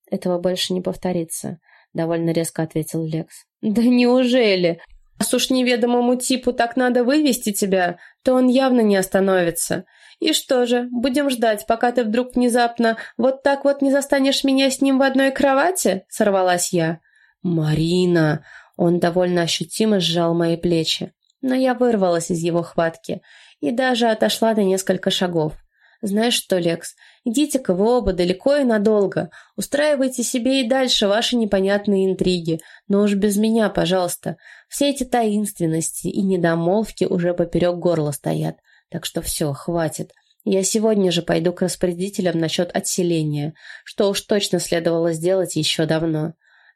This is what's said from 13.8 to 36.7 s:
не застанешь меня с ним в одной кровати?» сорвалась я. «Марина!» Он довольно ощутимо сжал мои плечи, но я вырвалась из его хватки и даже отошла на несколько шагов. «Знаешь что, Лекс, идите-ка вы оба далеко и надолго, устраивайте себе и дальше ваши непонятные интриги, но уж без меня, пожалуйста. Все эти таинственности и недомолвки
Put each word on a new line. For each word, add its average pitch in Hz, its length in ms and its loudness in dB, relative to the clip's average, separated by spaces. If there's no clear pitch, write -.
не 277 80 2
застанешь 277 540 2
меня 269 260 4
с 269 100 -6
ним 269 180 2
в 262 40 4
одной 269 280 2
кровати?» 269 800 0
сорвалась 185 640 0
я. 165 280 0
«Марина!» 165 1000 2
Он 175 220 2
довольно 175 440 2
ощутимо 196 580 0
сжал 165 340 0
мои 170 220 0
плечи, 165 560 -2
но 254 120 -2
я 262 200 0
вырвалась 190 560 0
из 170 80 -2
его 170 240 0
хватки - 580 -6
и 285 120 -2
даже 240 360 0
отошла 220 460 0
на 208 100 2
несколько 190 460 0
шагов. 170 440 -2
«Знаешь 220 300 0
что, - 240 -2
Лекс, 170 380 -2
идите-ка 254 500 0
вы 220 240 2
оба 190 160 0
далеко 180 420 0
и 285 80 2
надолго, 208 680 2
устраивайте 269 680 0
себе 262 400 0
и 226 60 -4
дальше 254 380 2
ваши 226 300 0
непонятные 202 720 2
интриги, 175 500 -2
но 202 140 2
уж 208 120 2
без 202 220 0
меня, 220 320 2
пожалуйста. 175 680 -2
Все 285 180 0
эти 277 160 -4
таинственности 202 1000 -2
и 196 160 -2
недомолвки 180 840 0